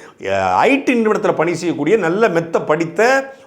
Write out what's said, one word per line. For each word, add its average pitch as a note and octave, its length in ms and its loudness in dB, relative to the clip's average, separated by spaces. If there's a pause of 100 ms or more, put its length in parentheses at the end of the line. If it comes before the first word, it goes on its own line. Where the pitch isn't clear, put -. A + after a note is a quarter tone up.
(200)
அஹ், F#2+ 340 0
ஐ A3+ 300 2
டி C4 100 0
நிறுவனத்துல G#3+ 400 0
பணி E3 220 -2
செய்யக்கூடிய D#3 420 -2
நல்ல G3 320 0
மெத்த E3 320 -2
படித்த, G3+ 720 0 (160)